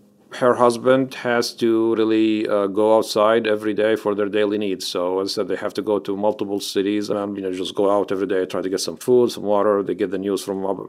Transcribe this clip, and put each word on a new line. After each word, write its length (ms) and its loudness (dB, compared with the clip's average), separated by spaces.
Her 240 2
husband 580 2
has 420 -2
to 400 2
really, 520 2
uh, 180 0
go 320 4
outside 480 2
every 300 -2
day 200 2
for 200 -2
their 140 -2
daily 280 0
needs. 300 -4
So 320 -2
as 140 -4
I 20 -8
said, 140 -4
they 60 -2
have 200 -8
to 80 -4
go 160 0
to 180 -4
multiple 420 -2
cities 520 -2
and, 240 -2
you 80 -6
know, 100 -4
just 220 -6
go 160 2
out 200 0
every 160 -2
day, 200 0
try 160 -4
to 60 -4
get 100 -2
some 180 -6
food, 340 4
some 120 -10
water. 400 2
They 100 -4
get 160 -2
the 80 -4
news 260 -2
from, 220 -4
other, 240 -6